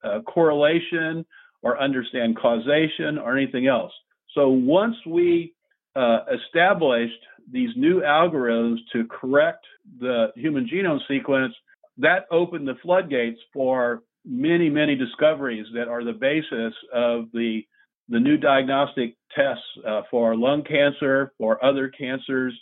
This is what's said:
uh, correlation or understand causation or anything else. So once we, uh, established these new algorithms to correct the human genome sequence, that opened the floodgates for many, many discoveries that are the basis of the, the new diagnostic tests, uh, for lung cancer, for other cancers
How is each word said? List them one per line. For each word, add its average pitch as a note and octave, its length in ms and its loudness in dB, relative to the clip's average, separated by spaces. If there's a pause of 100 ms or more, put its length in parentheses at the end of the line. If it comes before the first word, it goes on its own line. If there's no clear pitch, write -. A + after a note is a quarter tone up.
uh, G#2+ 160 -4
correlation D#3+ 1040 0 (380)
or A#2+ 180 -2
understand B2+ 560 -2
causation D3+ 800 0
or B2 180 -2
anything B2+ 300 0
else. A#2 260 0 (420)
So C#3 140 4
once D#3 460 2 (120)
we, E3+ 480 0 (420)
uh, A#2 220 2 (140)
established C#3 880 2 (320)
these B2 260 -2
new E3 260 2
algorithms C3 760 2 (160)
to A#2 140 -2
correct C#3+ 580 0 (340)
the A#2+ 280 0 (100)
human C3 340 -2
genome E3+ 380 -2
sequence, C3 460 -2 (420)
that E3 340 2
opened E3+ 380 -2
the B2 140 -6
floodgates C3+ 580 0 (140)
for B2+ 480 -2 (240)
many, D#3+ 420 0
many D3 260 0
discoveries A#2+ 800 -2
that A#2+ 140 -6
are A#2 160 -6
the A#2 80 -6
basis B2+ 640 -2 (180)
of A#2+ 400 0
the, A2+ 300 -4 (480)
the A#2 100 2
new D3 160 4
diagnostic C3+ 800 0 (180)
tests, C3+ 300 -2 (220)
uh, G#2+ 240 -2
for A2+ 260 2
lung C#3 260 0
cancer, C#3 760 0
for A2 260 0
other C3+ 240 2
cancers B2+ 720 -6